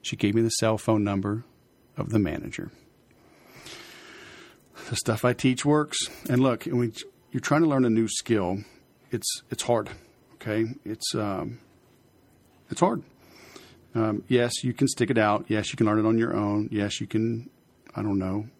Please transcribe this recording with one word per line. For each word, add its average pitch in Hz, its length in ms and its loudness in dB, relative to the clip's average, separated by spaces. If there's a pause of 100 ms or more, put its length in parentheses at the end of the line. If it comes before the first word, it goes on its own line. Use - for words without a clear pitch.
She - 160 -8
gave 104 180 2
me 113 60 4
the 113 80 2
cell 110 300 2
phone 107 260 2
number 101 400 -2 (520)
of - 120 -4
the 113 100 2
manager. - 520 -4 (2250)
The 117 80 -4
stuff - 260 -2
I 123 120 4
teach 127 320 2
works. 151 320 2 (320)
And 127 120 4
look, 123 220 2
when 120 300 0 (360)
you're 123 120 -4
trying 147 180 2
to 165 80 4
learn 135 160 4
a 120 60 2
new 110 180 2
skill, 101 560 0 (460)
it's, - 400 -6
it's - 140 -6
hard, 113 260 0 (440)
okay? 110 300 -2 (180)
It's, - 320 -6
um, 107 440 -4 (1120)
it's - 100 -4
hard. 196 220 0 (920)
Um, 107 340 0
yes, 120 360 2
you 123 80 0
can 135 160 2
stick 113 220 0
it 117 80 2
out. 107 300 4
Yes, 107 240 0
you - 40 -10
can 113 100 4
learn 107 120 4
it 107 80 4
on 113 100 4
your 113 180 0
own. 104 380 0
Yes, 101 300 -2
you 101 40 -6
can, 113 440 -2 (440)
I 110 80 -6
don't 101 160 0
know 95 280 -2 (140)